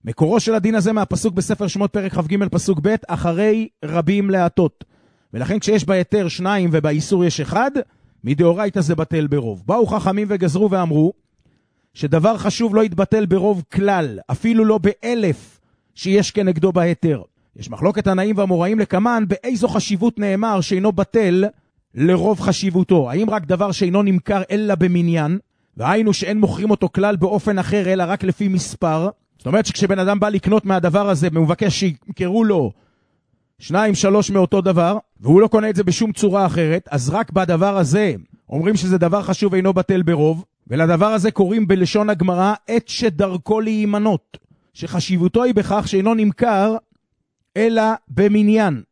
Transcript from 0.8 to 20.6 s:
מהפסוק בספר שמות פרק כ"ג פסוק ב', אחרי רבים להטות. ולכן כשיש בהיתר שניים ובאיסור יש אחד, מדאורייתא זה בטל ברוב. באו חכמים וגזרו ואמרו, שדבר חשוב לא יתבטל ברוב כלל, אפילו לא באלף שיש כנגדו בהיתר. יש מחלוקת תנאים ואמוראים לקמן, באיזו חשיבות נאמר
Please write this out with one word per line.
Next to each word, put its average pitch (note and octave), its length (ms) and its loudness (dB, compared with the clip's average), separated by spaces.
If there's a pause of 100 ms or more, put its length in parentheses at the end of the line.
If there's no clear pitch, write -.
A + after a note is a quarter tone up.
מהפסוק G3 420 -2
בספר G3+ 320 -2
שמות G3 260 -2
פרק G3 220 -4
כ"ג F#3 340 -2
פסוק F3 340 0
ב', G#3 120 2 (140)
אחרי G#3 600 0 (160)
רבים F3 460 0
להטות. F3+ 540 0 (500)
ולכן B2+ 240 -4
כשיש G3+ 260 0
בהיתר F#3 440 0
שניים F#3 440 -2
ובאיסור D#3 520 0
יש D#3+ 160 -2
אחד, A#3+ 300 -2 (540)
מדאורייתא F3 560 0
זה E3 140 0
בטל D#3 320 -2
ברוב. A#2 400 -4
באו A3 200 0
חכמים G3+ 440 -2
וגזרו F#3 400 0
ואמרו, E3+ 420 0 (840)
שדבר D#3+ 440 0
חשוב G#3 360 -2
לא A3 100 4
יתבטל G3 420 0
ברוב F#3 360 0 (100)
כלל, F3+ 460 -2 (120)
אפילו A3+ 340 2
לא G#3+ 140 2
באלף G#3 840 -2 (340)
שיש F#3+ 360 0
כנגדו F#3 420 0
בהיתר. E3 500 0 (340)
יש A#2 140 -16
מחלוקת F#3 340 -2
תנאים G3 340 0
ואמוראים F#3+ 400 0
לקמן, G#3+ 500 0
באיזו G#3+ 400 -2
חשיבות G#3 500 -2
נאמר G3+ 420 -2